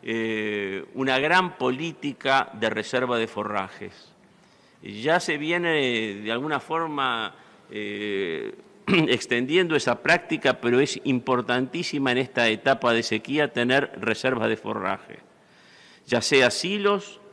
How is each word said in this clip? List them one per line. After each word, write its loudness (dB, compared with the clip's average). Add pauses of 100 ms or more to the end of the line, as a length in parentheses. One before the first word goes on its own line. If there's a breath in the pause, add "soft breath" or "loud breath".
eh, -4 (100)
una 0
gran 2
política 0
de 0
reserva -2
de 0
forrajes. -8 (720 soft breath)
Ya 0
se -2
viene, 0
de -6
alguna -2
forma, -4 (360 loud breath)
eh, -4 (160)
<clears throat> -14
extendiendo 2
esa 0
práctica, 0
pero 4
es 0
importantísima 0
en 2
esta 2
etapa 2
de 2
sequía -2
tener 2
reservas 0
de 2
forraje, -6 (880 loud breath)
ya 0
sea 6
silos -2 (120)